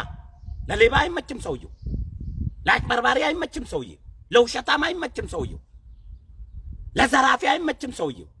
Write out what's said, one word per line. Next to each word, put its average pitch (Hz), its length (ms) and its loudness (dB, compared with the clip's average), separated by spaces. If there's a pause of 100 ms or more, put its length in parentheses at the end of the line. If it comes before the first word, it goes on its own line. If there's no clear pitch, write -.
(640)
ለሌባ 226 320 6
አይመችም 302 440 0
ሰውየው፣ - 300 -8 (920)
ለአጭበርባሪ 240 580 2
አይመችም 311 440 -2
ሰውየው፣ 131 340 -6 (320)
ለውሸታም 247 520 4
አይመችም 320 440 -4
ሰውየው፣ 143 320 -6 (1400)
ለዘራፊ 269 520 4
አይመችም 302 460 0
ሰውየው። 143 340 -4 (120)